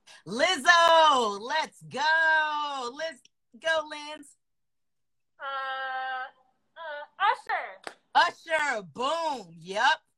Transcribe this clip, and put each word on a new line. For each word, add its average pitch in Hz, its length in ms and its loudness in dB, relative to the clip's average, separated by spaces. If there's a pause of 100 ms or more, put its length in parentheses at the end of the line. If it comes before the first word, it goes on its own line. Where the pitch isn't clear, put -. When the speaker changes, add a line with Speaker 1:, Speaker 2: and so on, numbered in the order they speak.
(260)
Speaker 1:
Lizzo. 302 1120 4
Let's 277 480 -6
go. 302 1040 -2
Liz, 302 280 -10 (420)
go, 320 260 0
Linz. 294 480 -16 (1040)
Speaker 2:
Uh, 262 880 -8 (500)
uh, 302 1500 -2
Usher. 349 40 2 (480)
Speaker 1:
Usher. 208 60 -8 (120)
Boom. 262 680 -4
Yep. 190 220 -4 (360)